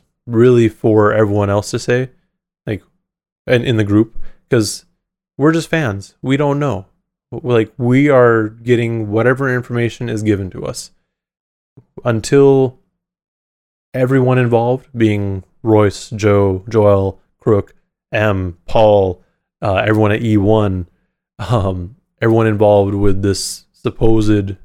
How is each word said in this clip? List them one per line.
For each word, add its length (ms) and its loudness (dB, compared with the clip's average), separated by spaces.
really 420 4
for 440 0
everyone 360 0
else 220 -2
to 80 -6
say, 320 -4
like, 160 -8
and 180 0
in 140 -2
the 60 0
group, 340 0
'cause 340 -2
we're 140 0
just 160 -4
fans. 520 -6
We 160 -2
don't 220 -2
know. 280 -4
Like, 460 -2
we 320 2
are 380 2
getting 600 -2
whatever 420 0
information 560 -6
is 140 -6
given 280 -2
to 160 -12
us. 240 -12
Until 760 2
everyone 440 2
involved, 560 0
being 500 -2
Royce, 480 0
Joe, 580 0
Joel, 520 2
Crook, 360 -2
M, 540 -2
Paul, 560 2
uh, 140 -2
everyone 260 2
at 100 -4
E 140 0
one, 500 0
um, 580 -4
everyone 260 0
involved 480 2
with 280 0
this 500 -6
supposed, 920 0